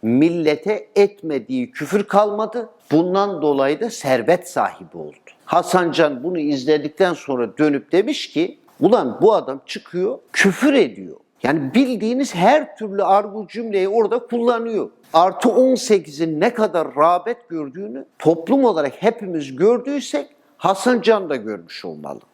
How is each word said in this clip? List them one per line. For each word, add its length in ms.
millete 920
etmediği 760
küfür 320
kalmadı. 640
Bundan 500
dolayı 380
da 100
servet 600
sahibi 480
oldu. 180
Hasan 460
Can 320
bunu 160
izledikten 760
sonra 440
dönüp 340
demiş 400
ki, 280
"Ulan 420
bu 120
adam 320
çıkıyor, 540
küfür 400
ediyor." 420
Yani 300
bildiğiniz 600
her 420
türlü 260
argo 440
cümleyi 400
orada 320
kullanıyor. 680
Artı 360
on 260
sekizin 680
ne 120
kadar 420
rağbet 540
gördüğünü 560
toplum 460
olarak 340
hepimiz 560
gördüysek 720
Hasan 440
Can 280
da 60
görmüş 500
olmalı. 340